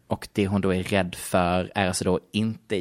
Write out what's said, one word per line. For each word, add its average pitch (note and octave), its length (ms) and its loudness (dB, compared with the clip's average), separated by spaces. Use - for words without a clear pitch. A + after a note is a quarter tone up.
Och - 260 -6
det G2 140 2
hon G2+ 140 2
då F#2+ 120 2
är F#2 100 0
rädd F2+ 320 0
för F2+ 600 0
är G2 120 2
alltså F#2 160 -2
då F#2 160 2
inte A2 480 -2